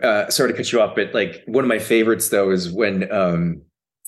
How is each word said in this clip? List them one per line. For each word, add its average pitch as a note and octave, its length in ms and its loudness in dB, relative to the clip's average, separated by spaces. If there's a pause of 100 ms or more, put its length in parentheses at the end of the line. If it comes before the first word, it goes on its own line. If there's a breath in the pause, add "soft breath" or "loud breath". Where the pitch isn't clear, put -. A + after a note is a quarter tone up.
uh, G#2 260 0
sorry B2+ 220 0
to A#2+ 60 -6
cut A#2+ 140 -6
you A#2 100 2
off, G2+ 140 0
but, G2+ 180 -2
like, G2+ 320 -4
one C3 180 0
of B2+ 60 0
my A2 100 0
favorites, A2+ 500 2
though, G2 220 2
is F2+ 200 0
when, F#2+ 400 -2
um, E2+ 500 0 (460)